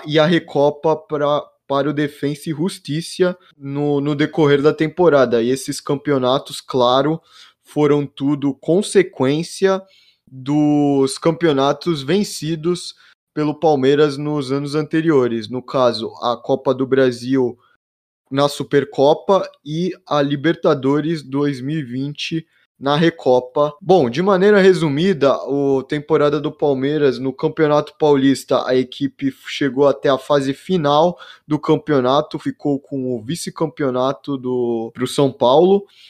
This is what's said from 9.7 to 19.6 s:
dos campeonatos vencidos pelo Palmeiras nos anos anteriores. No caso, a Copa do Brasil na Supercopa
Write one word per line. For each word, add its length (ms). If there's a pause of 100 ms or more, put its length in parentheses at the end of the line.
dos 880
campeonatos 840
vencidos 880 (400)
pelo 240
Palmeiras 600
nos 340
anos 240
anteriores. 720
No 120
caso, 600
a 140
Copa 380
do 120
Brasil 720 (720)
na 200
Supercopa 1000 (160)